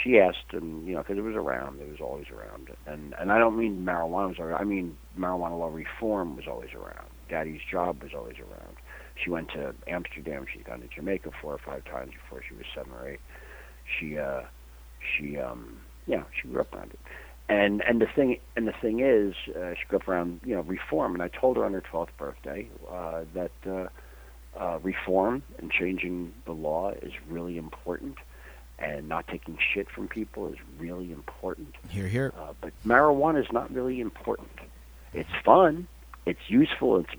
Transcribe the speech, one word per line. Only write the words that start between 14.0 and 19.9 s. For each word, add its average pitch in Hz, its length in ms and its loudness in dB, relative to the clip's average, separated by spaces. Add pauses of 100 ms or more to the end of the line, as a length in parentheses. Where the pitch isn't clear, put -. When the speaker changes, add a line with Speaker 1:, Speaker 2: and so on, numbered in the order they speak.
Speaker 1:
uh, 69 240 -2 (760)
she, 73 200 -4
um, 60 400 -6 (300)
yeah, - 160 0 (180)
she - 60 -10
grew 64 140 0
up - 120 -6
around - 200 -12
it. - 60 -16 (500)
And, 101 340 6
and 117 180 6
the 110 60 8
thing, 131 300 4 (180)
and 113 120 2
the 98 40 2
thing 113 300 2
is, 107 340 8 (200)
uh, 87 180 -4
she - 160 -6
grew 98 100 4